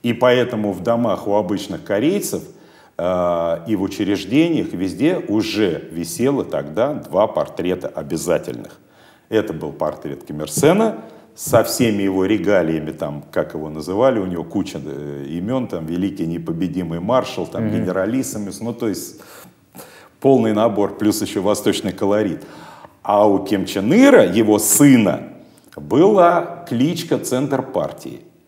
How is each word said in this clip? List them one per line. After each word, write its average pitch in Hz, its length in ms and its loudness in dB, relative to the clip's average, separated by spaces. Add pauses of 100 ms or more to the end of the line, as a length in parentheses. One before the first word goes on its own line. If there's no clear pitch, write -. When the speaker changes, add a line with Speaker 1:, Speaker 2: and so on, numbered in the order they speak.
Speaker 1:
И 120 100 0
поэтому 113 580 2
в 90 120 -6
домах 117 440 0
у 101 80 0
обычных 95 480 -2
корейцев, 110 600 -2 (540)
э, 87 600 0 (100)
и 110 80 0
в 92 60 -2
учреждениях 101 920 0
везде 95 440 -2
уже 101 640 0 (100)
висело 113 540 -2
тогда 80 480 -2
два 95 340 0
портрета - 600 -4
обязательных. 73 920 -4 (500)
Это 104 240 0
был 76 180 -8
портрет 76 540 -6
Ким 76 160 -10
Ир 76 100 -6
Сена 202 460 2 (380)
со 113 280 2
всеми 104 400 0
его 95 220 2
регалиями, 87 680 2
там, 73 400 -8
как 80 240 -4
его 78 140 -8
называли, 98 500 0
у 95 80 -2
него 85 160 -6
куча, - 420 -4
э, 71 400 -10 (140)
имен, 120 280 -4
там, 82 200 -8
«Великий 87 400 -4
непобедимый 85 720 -4
маршал», 110 480 -2
там, 110 180 -6
Speaker 2:
Мгм. 107 80 -2
Speaker 1:
генералиссимус, 104 880 -4
ну, 113 120 -6
то 120 140 -4
есть - 320 -8 (1000)
полный 117 320 6
набор, 107 440 2
плюс 104 240 0
еще 101 200 -4
восточный 101 500 0
колорит. 101 520 0 (600)
А 104 240 6
у 98 160 4
Ким 98 220 -2
Чен 104 280 -2
Ира, 254 300 8
его 104 360 4
сына, 120 640 6 (520)
была 175 960 4
кличка 131 500 0
«Центр 131 420 -2
партии». 67 600 -6 (260)